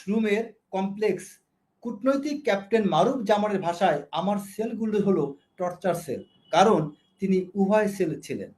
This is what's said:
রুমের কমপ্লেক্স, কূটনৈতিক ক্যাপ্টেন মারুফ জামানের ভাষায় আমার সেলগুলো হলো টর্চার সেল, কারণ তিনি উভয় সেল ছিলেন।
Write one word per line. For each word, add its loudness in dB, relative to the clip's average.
রুমের 0
কমপ্লেক্স, -2
কূটনৈতিক -2
ক্যাপ্টেন 0
মারুফ 2
জামানের 2
ভাষায় 0
আমার -2
সেলগুলো -4
হলো 2
টর্চার -2
সেল, -8
কারণ 4
তিনি 2
উভয় 2
সেল -4
ছিলেন। -10